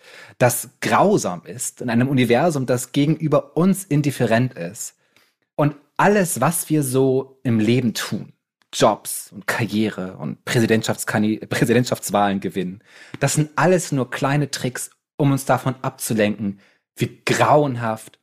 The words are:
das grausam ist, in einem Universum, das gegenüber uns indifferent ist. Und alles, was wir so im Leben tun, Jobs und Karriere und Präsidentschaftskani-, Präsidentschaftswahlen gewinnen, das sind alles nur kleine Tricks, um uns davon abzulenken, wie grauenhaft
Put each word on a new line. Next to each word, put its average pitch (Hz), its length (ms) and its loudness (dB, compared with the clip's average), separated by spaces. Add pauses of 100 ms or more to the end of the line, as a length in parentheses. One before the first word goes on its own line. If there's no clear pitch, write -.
(360)
das - 320 0 (140)
grausam 117 640 2
ist, - 340 -12
in 120 80 -6
einem 120 200 2
Universum, 131 580 2
das 123 260 -2
gegenüber 147 640 0
uns 185 280 2
indifferent 127 680 0
ist. 87 420 -12 (600)
Und 147 180 0 (220)
alles, 180 460 2
was 160 260 -2
wir 156 140 2
so 131 600 0
im 113 140 2
Leben 117 360 2
tun, - 400 -8 (400)
Jobs - 580 0
und 95 140 -14
Karriere 98 720 -4
und - 260 -10
Präsidentschaftskani-, 110 1000 0
Präsidentschaftswahlen 107 960 0
gewinnen, 92 420 -6 (380)
das 143 140 -2
sind 151 220 0
alles 170 340 2
nur 131 200 -2
kleine 143 400 -2
Tricks, - 400 -8 (260)
um 139 160 2
uns 135 140 -2
davon 127 360 0
abzulenken, 104 760 -2 (360)
wie - 280 -4
grauenhaft 117 1000 0